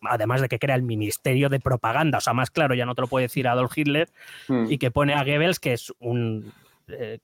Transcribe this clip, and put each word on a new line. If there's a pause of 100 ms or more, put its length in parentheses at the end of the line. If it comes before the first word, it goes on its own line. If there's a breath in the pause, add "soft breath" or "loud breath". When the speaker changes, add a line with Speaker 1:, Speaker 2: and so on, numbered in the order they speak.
Speaker 1:
además
de
que
crea
el
Ministerio
de
Propaganda,
o
sea,
más
claro,
ya
no
te
lo
puede
decir
Adolf
Hitler, (400 loud breath)
Speaker 2:
Mm.
Speaker 1:
y
que
pone
a
Goebbels,
que
es
un, (360 soft breath)
eh,